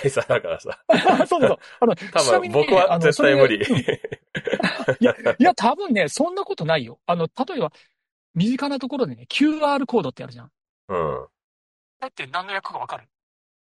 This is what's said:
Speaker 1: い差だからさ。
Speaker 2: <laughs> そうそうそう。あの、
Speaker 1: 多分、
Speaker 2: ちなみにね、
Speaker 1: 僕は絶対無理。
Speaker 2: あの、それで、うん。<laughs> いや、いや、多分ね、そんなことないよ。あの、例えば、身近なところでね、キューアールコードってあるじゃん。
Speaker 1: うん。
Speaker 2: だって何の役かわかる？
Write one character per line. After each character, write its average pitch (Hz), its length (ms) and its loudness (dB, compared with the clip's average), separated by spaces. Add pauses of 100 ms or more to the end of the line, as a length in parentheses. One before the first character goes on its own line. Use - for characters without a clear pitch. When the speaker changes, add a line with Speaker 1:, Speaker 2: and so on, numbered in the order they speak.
Speaker 1:
い 139 60 2
差 120 100 -4
だ 120 220 0
か 87 80 -8
ら 80 100 -6
さ。 - 300 -14
Speaker 2:
<laughs> 330 360 4
そ 349 120 0
う - 20 0
そ 254 60 4
う - 20 6
そ 160 60 4
う。 - 60 -6 (200)
あ 240 60 2
の、 196 100 2
Speaker 1:
多 185 240 -4
分、 143 60 2
Speaker 2:
ち 123 80 2
な 104 80 4
み - 80 -8
に - 40 -10
ね、 147 80 4
Speaker 1:
僕 151 140 2
は 180 240 4
絶 151 220 2
対 139 140 6
無 135 120 6
理。 117 80 2
Speaker 2:
あ 196 40 -2
の、 208 60 -2
そ 262 80 2
れ 143 100 0
で、 - 160 -2 (920)
う - 20 4
ん。 - 80 2
<laughs> - 0 -
い 233 60 2
や、 240 100 2 (240)
い 247 40 6
や、 339 120 4
多 240 200 2
分 359 180 -2
ね、 175 160 0
そ 330 200 -2
ん 370 60 -8
な 392 80 -4
こ 392 140 -8
と 165 80 -6
な 160 100 2
い 139 80 -2
よ。 113 220 -16
あ 175 100 0
の、 165 140 -2 (180)
例 359 100 -8
え 220 40 -2
ば、 151 100 -4 (600)
身 175 140 0
近 262 200 -2
な 277 100 -4
と 254 120 -8
こ 285 80 -8
ろ - 80 0
で 127 100 -10
ね、 120 140 -20
キ - 160 2
ュ 311 160 0
ー 302 40 0
ア 285 100 2
ー 277 40 0
ル 277 80 -4
コ 233 120 0
ー - 20 -4
ド 135 80 -4
っ - 40 -12
て 127 120 -14
あ - 20 -14
る 123 60 -18
じ 120 60 -20
ゃ 120 40 -20
ん。 - 80 -20 (380)
Speaker 1:
う 98 40 -6
ん。 73 340 -4 (760)
Speaker 2:
だ 262 80 -10
っ - 20 -20
て - 160 -12
何 175 180 -8
の 202 60 -12
役 196 220 -10
か - 40 -10
わ 120 100 -10
か - 100 -12
る？ - 100 -20 (720)